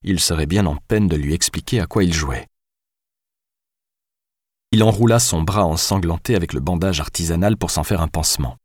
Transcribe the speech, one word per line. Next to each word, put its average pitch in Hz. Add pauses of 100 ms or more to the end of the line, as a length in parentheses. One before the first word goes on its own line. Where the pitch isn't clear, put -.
il 92
serait 78
bien 95
en 78
peine 107
de 82
lui 73
expliquer -
à 85
quoi 104
il 87
jouait. 71 (2250)
Il 110
enroula 110
son 82
bras 98
ensanglanté 85
avec 85
le 69
bandage 87
artisanal 85
pour 87
s'en 80
faire 90
un 80
pansement. 73